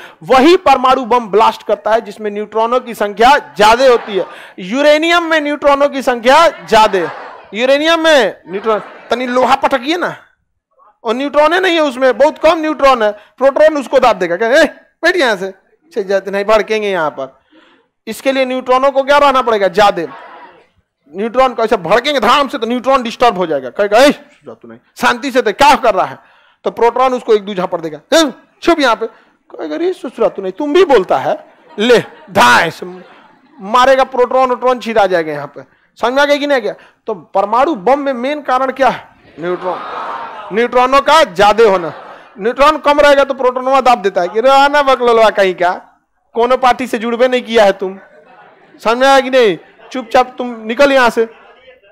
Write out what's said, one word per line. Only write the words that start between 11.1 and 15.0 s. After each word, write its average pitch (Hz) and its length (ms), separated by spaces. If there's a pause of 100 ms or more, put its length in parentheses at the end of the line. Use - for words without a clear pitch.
न्यूट्रॉन 294 400
नहीं 370 200
है 330 60
उसमें, 254 380
बहुत 285 200
कम 330 200
न्यूट्रॉन 277 440
है, 208 100
प्रोटॉन 294 640
उसको 277 220
दाब 233 180
देगा, 175 200
क्या, 226 120
"ए, 294 160 (400)